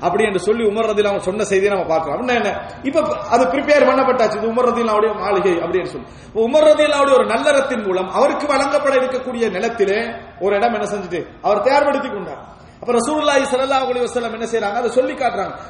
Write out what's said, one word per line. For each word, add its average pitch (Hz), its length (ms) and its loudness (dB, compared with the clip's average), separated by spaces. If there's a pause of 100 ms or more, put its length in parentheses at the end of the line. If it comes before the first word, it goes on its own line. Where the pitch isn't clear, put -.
அப்படி 202 240 0
என்று 196 140 2
சொல்லி 226 260 0
உமர் 214 200 0
ரலியல்லாஹு 202 300 0
அன்ஹு 202 40 -2
சொன்ன 202 260 -4
செய்தியை 196 280 2
நம்ம 175 160 0
பார்க்கிறோம். 156 320 0
அப்படின்னா 247 140 0
என்ன? 208 360 -2 (120)
இப்ப 277 180 0 (160)
அது 254 280 2
prepare 285 440 4
பண்ணப்பட்டாச்சு, 254 480 2
இது 226 160 -2
உமர் 240 140 0
ரலியல்லாஹு 226 300 0
அன்ஹுடைய 208 220 0
மாளிகை 190 340 0
அப்படின்னு 170 320 -2
சொல்லி. - 220 -10 (200)
இப்ப 226 220 0
உமர் 302 160 6
ரலியல்லாஹு 302 380 4
அன்ஹுடைய 277 120 4
ஒரு 220 120 4
நல்லறத்தின் 254 600 0
மூலம் 185 220 -2
அவருக்கு 285 380 0
வழங்கப்பட 277 500 0
இருக்கக்கூடிய 247 540 -2
நிலத்திலே 208 640 -2 (260)
ஒரு 202 160 0
இடம் 226 160 0
என்ன 208 140 -4
செஞ்சுட்டு 175 400 -6 (160)
அவர் 202 200 0
தயார்படுத்தி 269 460 2
கொண்டார். 185 460 -12 (260)
அப்ப 240 120 -4
ரசூலுல்லாஹி 277 500 0
ஸல்லல்லாஹு 262 500 0
அலைஹி 247 140 -2
வஸல்லம் 233 260 -4
என்ன 220 140 -8
செய்றாங்க, 208 260 -2
அதை 233 180 -2
சொல்லி 294 220 0
காட்டுறாங்க. 202 420 -4 (160)